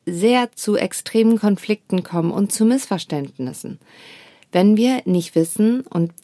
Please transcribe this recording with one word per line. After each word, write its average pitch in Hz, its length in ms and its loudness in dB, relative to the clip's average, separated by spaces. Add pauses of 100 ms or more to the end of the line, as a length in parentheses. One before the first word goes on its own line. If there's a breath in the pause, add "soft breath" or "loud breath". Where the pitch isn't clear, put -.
sehr 233 460 0
zu - 220 -4
extremen 226 640 2
Konflikten 202 640 -2
kommen 170 280 -2
und 196 200 -2
zu - 140 0
Missverständnissen. 160 1120 -4 (720 loud breath)
Wenn 202 280 4
wir 247 260 0
nicht 180 300 -2
wissen 214 480 0
und 170 300 -4 (120)